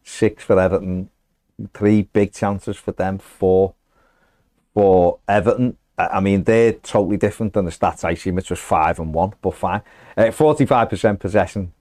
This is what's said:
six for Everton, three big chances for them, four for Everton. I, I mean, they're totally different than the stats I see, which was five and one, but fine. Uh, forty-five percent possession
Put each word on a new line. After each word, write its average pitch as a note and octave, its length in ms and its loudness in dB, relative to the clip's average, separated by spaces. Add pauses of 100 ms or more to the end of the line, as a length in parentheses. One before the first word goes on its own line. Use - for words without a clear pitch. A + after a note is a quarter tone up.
six - 400 -4
for G2 160 2
Everton, F#2 500 -2 (640)
three G#2 300 2
big G2+ 300 -2
chances G2+ 440 -6
for - 160 -8
them, F#2+ 260 -4
four F#2 560 0 (1000)
for F#2 540 4
Everton. A2 500 0 (220)
I, F2 80 -2
I G2 120 -4
mean, G2 240 2
they're A2+ 300 4
totally G2+ 440 -2
different G#2 360 -4
than G2 120 -2
the E2 60 -6
stats - 320 -4
I E2+ 120 -2
see, F#2 160 -6
which F2+ 180 -6
was F2+ 100 -6
five E2 400 0
and D#2 140 -8
one, F2+ 280 -2
but F#2 120 -4
fine. F#2+ 280 -4 (360)
Uh, A2+ 140 2
forty-five C#3 580 2
percent G#2 300 -2
possession F#2+ 600 -2